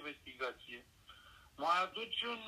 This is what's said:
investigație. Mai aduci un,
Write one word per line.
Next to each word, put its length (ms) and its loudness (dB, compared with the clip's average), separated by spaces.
investigație. 760 -6
Mai 140 6
aduci 320 -2
un, 140 -6